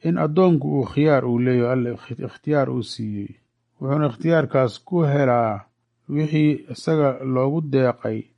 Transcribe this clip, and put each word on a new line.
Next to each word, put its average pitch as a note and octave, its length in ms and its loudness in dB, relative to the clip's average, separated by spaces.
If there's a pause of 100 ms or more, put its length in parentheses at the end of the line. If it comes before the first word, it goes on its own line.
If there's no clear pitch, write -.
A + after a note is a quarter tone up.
in E3 140 0
addoonku D#3 500 2 (120)
uu A#2+ 60 -2
khiyaar C#3 400 2
uu A#2+ 140 0
leeyahay, B2 340 2
Alle B2 200 -2
ikh-, A#2+ 320 -14
ikhtiyaar C#3+ 440 -2
uu B2 140 -4
siiyey. G#2 460 -8 (520)
Wuxuuna D3 260 0
ikhtiyaarkaas C3+ 800 0
ku F3 180 0
helaa B2 640 0 (440)
wixii D3+ 640 0
isaga D#3 380 0 (160)
loogu C3 360 0
deeqay B2+ 580 0 (180)